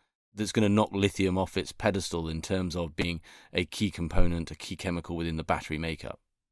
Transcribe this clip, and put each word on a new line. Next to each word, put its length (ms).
that's 180
gonna 180
knock 220
lithium 440
off 220
its 140
pedestal 560
in 120
terms 340
of 220
being 240
a 140
key 240
component, 600
a 60
key 200
chemical 400
within 200
the 80
battery 340
makeup. 400